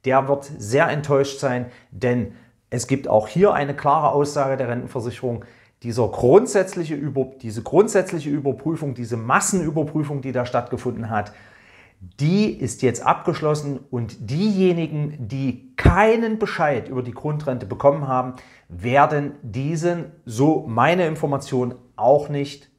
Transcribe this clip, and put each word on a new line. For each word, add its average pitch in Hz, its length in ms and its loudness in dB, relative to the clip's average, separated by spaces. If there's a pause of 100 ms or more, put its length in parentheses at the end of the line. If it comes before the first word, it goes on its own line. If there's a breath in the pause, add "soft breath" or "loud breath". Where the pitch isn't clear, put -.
der 131 220 2
wird 143 180 0 (140)
sehr 127 280 2
enttäuscht 139 520 0
sein, 123 320 -4 (180 loud breath)
denn 120 460 -2 (340 loud breath)
es 117 160 -4
gibt - 220 -2
auch - 200 2
hier 185 260 4
eine 143 220 -2
klare 147 360 2
Aussage 143 440 0
der 131 120 -4
Rentenversicherung, 120 800 -6 (360 loud breath)
dieser 117 280 0
grundsätzliche 185 840 4
Über-, 135 480 -4
diese 113 220 -8
grundsätzliche 180 680 2
Überprüfung, 143 640 -2
diese 117 240 -6
Massenüberprüfung, 151 1040 0
die 131 100 -8
da 123 140 -2
stattgefunden 120 640 -4
hat, 104 240 -4 (680 loud breath)
die 170 520 0
ist - 320 -6
jetzt 120 200 0
abgeschlossen 147 760 -2 (100)
und 113 400 -8
diejenigen, 170 840 0 (120)
die 135 480 -6
keinen 220 600 4
Bescheid 151 500 -2
über 127 140 -6
die 120 140 -10
Grundrente 147 500 -4
bekommen 143 420 2
haben, 127 280 -2 (340 loud breath)
werden 143 640 2 (100)
diesen, 160 680 -4 (120)
so 135 440 2
meine 156 400 4
Information, 139 680 -2 (220)
auch 143 340 4
nicht 143 500 -6